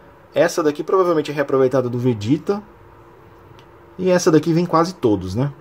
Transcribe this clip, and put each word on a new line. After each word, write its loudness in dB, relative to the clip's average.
Essa 2
daqui -2
provavelmente 0
é -8
reaproveitada 0
do -4
Vegeta. -2
E -2
essa 2
daqui 4
vem 0
quase 0
todos, -2
né? -2